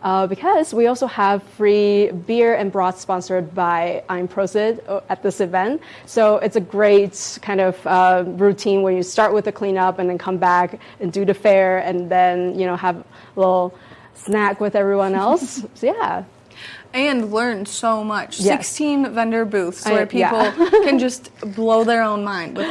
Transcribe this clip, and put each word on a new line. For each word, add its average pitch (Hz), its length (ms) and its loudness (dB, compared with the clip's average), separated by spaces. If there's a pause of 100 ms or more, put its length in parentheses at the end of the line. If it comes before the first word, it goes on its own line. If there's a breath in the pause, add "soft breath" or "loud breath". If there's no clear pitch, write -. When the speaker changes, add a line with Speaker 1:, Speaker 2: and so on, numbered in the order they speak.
Speaker 1:
uh, 190 240 0
because 311 480 0
we 233 140 2
also 247 180 0
have 202 360 0
free 208 680 2
beer 233 440 0
and 196 180 -2
broth 185 280 -2
sponsored 180 540 -4
by 170 540 -2
Ein 180 180 -4
Prosit, 208 640 -2
uh, 196 120 -4 (100)
at 190 120 -4
this 196 180 -4
event. 190 400 -2 (260 loud breath)
So 214 320 2
it's 220 180 -2
a 220 40 2
great 202 840 0
kind 196 180 -2
of, 185 140 2 (120)
uh, 185 400 4
routine 196 560 0
where 190 100 2
you 185 100 0
start 208 320 0
with 208 100 0
the 208 80 -4
cleanup 185 460 0
and 180 120 -2
then 175 80 -4
come 185 200 -6
back 180 420 2 (200 loud breath)
and 180 120 -6
do 196 120 -2
the 190 100 2
fair 190 440 4
and 175 320 -4
then, 180 480 2
you 185 80 0
know, 180 100 -2
have 180 200 -2
a 170 80 -18 (320 loud breath)
little 185 380 2 (400 loud breath)
snack 202 460 -2
with 208 140 -2
everyone 196 400 0
else. 247 560 -2
Speaker 2:
<laughs> - 40 -20
Speaker 1:
So, - 120 -4
yeah. 190 380 -4 (720 loud breath)
Speaker 2:
And 254 380 -2
learn 220 340 -2
so 220 360 -2
much. 214 380 -6
Speaker 1:
Yes. 190 80 2 (180)
Speaker 2:
Sixteen 285 460 -2
vendor 226 320 0
booths 190 420 -4
Speaker 1:
I, 214 60 2
Speaker 2:
where 214 140 2
people 214 320 0
Speaker 1:
yeah. 214 160 2
<laughs> 339 160 2 (140)
Speaker 2:
can 277 140 2
just 247 320 -4 (240)
blow 226 300 2
their 226 180 2
own 208 220 -2
mind 185 320 -8
with 202 140 -4